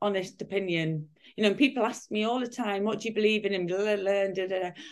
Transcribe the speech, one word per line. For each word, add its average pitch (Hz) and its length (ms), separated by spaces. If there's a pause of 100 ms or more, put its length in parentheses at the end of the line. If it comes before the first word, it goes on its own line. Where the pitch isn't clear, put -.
honest 190 400
opinion. 165 680 (260)
You 208 80
know, 202 100
people 262 320
ask - 240
me 214 140
all 240 160
the 240 80
time, 208 380
"What 214 160
do 226 80
you 214 40
believe 214 320
in?" 202 80
And 180 140
blah, 185 120
blah, 208 180
blah, 196 140
and 196 220
da, 185 140
da, 185 140
da. 180 80 (220)